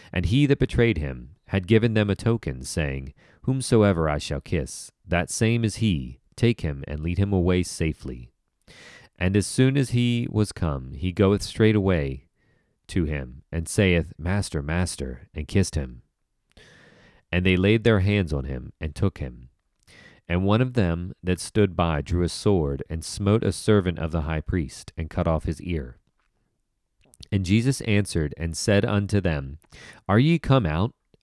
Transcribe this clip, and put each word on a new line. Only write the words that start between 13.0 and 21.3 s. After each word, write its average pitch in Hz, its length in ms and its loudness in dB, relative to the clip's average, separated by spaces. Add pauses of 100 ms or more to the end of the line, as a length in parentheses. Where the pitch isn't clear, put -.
him, 69 440 -8
and 82 180 -6
saith, 90 500 2
"Master, 87 440 -4
Master," 71 720 -4
and 76 140 -8
kissed - 280 0
him. 62 260 -6 (1300)
And 90 140 0
they 92 100 6
laid 104 300 4
their 107 160 4
hands 98 320 0
on 67 100 -4
him, 64 380 -10
and 78 120 -6
took - 260 -2
him. 64 300 -12 (800)
And 90 160 0
one 104 160 4
of 127 140 0
them 87 400 0 (100)
that 90 160 0